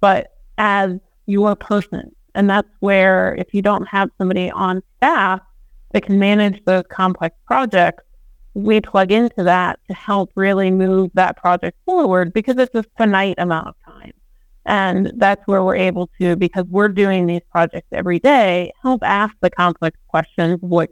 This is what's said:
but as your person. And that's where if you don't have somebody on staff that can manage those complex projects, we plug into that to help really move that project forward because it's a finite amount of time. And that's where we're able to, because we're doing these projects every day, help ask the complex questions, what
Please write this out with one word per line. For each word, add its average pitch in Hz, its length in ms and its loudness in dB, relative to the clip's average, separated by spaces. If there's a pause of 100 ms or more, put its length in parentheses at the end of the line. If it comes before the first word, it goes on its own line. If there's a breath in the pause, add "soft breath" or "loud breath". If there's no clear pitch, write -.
but 196 320 2 (240)
as 202 360 0 (340)
your 202 280 0
person. - 560 -6 (240)
And 196 160 2
that's 202 180 0 (120)
where 190 560 2
if - 180 -8
you 202 80 0
don't 202 240 0
have 196 320 -2
somebody 185 320 -2
on 185 320 -4 (140)
staff 190 440 0 (520)
that 190 100 0
can 196 160 0
manage 202 460 2
those 185 260 2
complex 180 460 -4 (100)
projects, 208 560 0 (520)
we 214 260 0
plug 190 320 0
into 226 320 0
that 180 420 0
to 190 80 -10
help 196 400 -4
really 190 380 0
move 190 420 0
that 185 220 0
project 175 500 -2
forward 190 460 0
because 233 260 -2
it's 254 160 0
a 220 100 -2 (140)
finite 196 400 0
amount 170 300 -4
of - 60 -18 (120)
time. - 260 -20 (540)
And 190 500 0
that's 202 300 0
where 196 160 2
we're 185 140 0
able 180 340 -2 (100)
to, 175 140 2
because 180 300 -2
we're 196 240 0
doing 190 380 0
these 175 160 -2 (100)
projects - 400 -2
every 175 260 -4
day, 196 540 2 (100)
help 254 220 -2
ask 202 280 0 (100)
the 180 80 2
complex 170 460 -2 (120)
questions, 170 520 -2
what 170 320 0